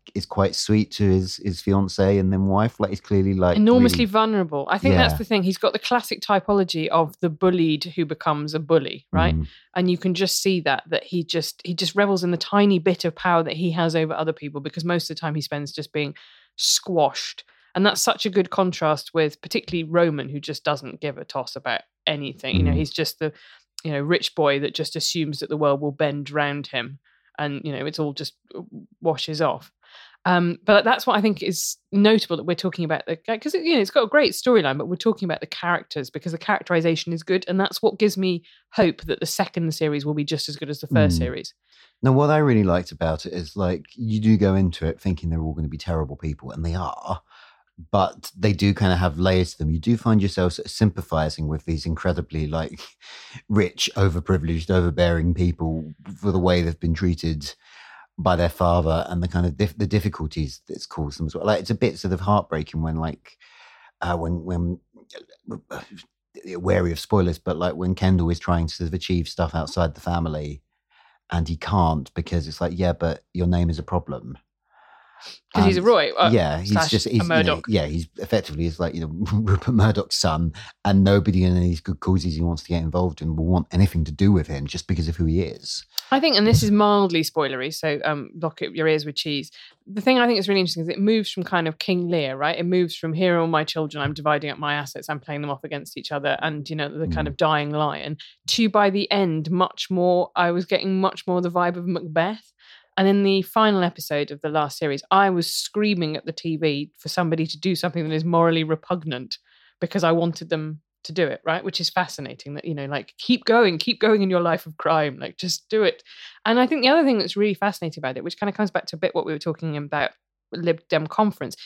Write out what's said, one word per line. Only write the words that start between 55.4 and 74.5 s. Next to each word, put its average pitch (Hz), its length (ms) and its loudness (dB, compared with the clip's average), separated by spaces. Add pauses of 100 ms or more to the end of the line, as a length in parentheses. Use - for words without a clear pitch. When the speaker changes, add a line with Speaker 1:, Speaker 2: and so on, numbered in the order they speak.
Speaker 1:
for 98 160 -2
the 92 80 0
way 90 220 4
they've 82 180 -2
been 85 140 0
treated 80 640 -2 (640)
by 90 180 2
their 85 140 2
father 85 600 2
and 87 140 -2
the 87 40 -2
kind 90 200 0
of 76 100 -4
dif-, - 200 -2
the 104 100 -2
difficulties 80 800 -4
that's - 180 -14
caused 73 320 -8
them 85 80 -4
as 76 80 -6
well. 85 120 -6
Like, 101 160 2
it's - 100 -6
a 110 40 0
bit 98 220 0
sort 95 160 -4
of 85 60 -2
heartbreaking 87 640 0
when, 80 140 -2
like, 80 400 -8 (640)
uh, 87 160 -2
when, 82 260 -4
when, 87 360 -2 (920)
uh, - 100 -12 (760)
wary 90 340 2
of 80 80 -6
spoilers, 90 400 2
but, 85 180 -4
like, 90 180 -2
when 92 200 -2
Kendall 90 340 4
is 85 80 0
trying 85 300 0
to - 80 -10
sort 90 140 -6
of 82 40 -4
achieve 87 340 -2
stuff 82 280 -4
outside 80 400 -2
the - 60 -20
family 76 600 -4 (720)
and 82 160 0
he 82 80 -4
can't 80 580 0
because 82 340 -4
it's 80 140 -12
like, 85 140 -2
"Yeah, 87 180 2
but 80 300 -4 (100)
your 87 140 0
name 87 240 2
is 78 80 -4
a 80 40 -10
problem." 65 540 -6 (1160)